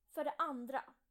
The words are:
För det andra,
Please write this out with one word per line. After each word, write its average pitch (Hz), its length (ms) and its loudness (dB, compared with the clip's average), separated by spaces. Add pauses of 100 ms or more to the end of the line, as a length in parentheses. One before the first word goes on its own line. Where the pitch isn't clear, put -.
(100)
För 302 140 -2
det 285 140 2
andra, 262 560 0 (160)